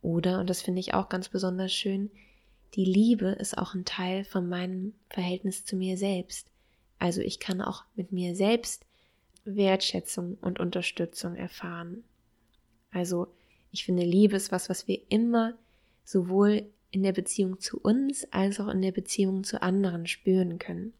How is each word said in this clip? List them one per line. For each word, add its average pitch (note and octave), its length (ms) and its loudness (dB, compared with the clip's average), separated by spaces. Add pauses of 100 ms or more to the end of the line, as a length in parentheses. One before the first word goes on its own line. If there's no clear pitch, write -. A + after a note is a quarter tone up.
Oder, F3 380 0
und F#3 100 -2
das F3+ 120 -2
finde F#3 180 -2
ich - 140 -4
auch F#3+ 140 0
ganz F#3 200 -4
besonders F#3 440 -2
schön, G3 380 -2 (640)
die F#3+ 100 2
Liebe G3+ 440 6
ist - 280 -4
auch - 180 -4
ein F#3 100 -4
Teil F#3+ 400 -4
von F3+ 240 -2
meinem F#3 460 -4 (140)
Verhältnis F#3 560 -4
zu - 120 -6
mir F#3 200 -2
selbst. F#3+ 540 -4 (480)
Also F3 220 0
ich - 200 -4
kann F#3 200 -4
auch - 240 -6 (100)
mit F#3+ 180 -6
mir F3+ 220 -2
selbst A3 500 0 (600)
Wertschätzung F#3+ 920 0
und F#3 200 -4
Unterstützung F3 760 -4
erfahren. F3 680 -10 (840)
Also, F3 380 -2 (420)
ich - 140 -10
finde, F3+ 200 2
Liebe G3 320 8
ist F#3+ 160 -2
was, F#3 160 -4
was - 200 -4
wir G3+ 200 0
immer A#3 460 2 (500)
sowohl G3+ 640 4 (240)
in F#3+ 120 0
der F#3+ 100 2
Beziehung F#3+ 480 -2
zu - 200 -8
uns C4+ 520 0
als G3 280 0
auch G3+ 80 -2
in F#3+ 140 0
der F#3+ 100 2
Beziehung F#3+ 520 0
zu - 180 -4
anderen F3+ 440 2
spüren F#3 520 2
können. F3+ 420 -8